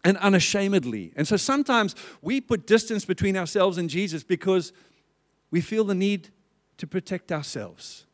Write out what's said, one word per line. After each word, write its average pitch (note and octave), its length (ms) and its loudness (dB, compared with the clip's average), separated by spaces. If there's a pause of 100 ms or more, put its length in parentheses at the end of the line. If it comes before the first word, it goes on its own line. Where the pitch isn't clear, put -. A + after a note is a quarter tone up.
and F#3+ 140 6
unashamedly. F#3 960 2
And D3+ 100 0
so G#3+ 100 2
sometimes B3+ 580 2 (280)
we C4 180 -2
put A3 260 -2
distance A3 380 2
between F#3+ 320 0
ourselves F#3 400 0
and E3+ 140 -2
Jesus E3 320 -4
because F#3 500 0 (800)
we E3+ 100 2
feel A3 240 0
the G3 100 0
need F#3+ 360 -2 (460)
to - 100 -10
protect F#3 460 -8
ourselves. - 800 -10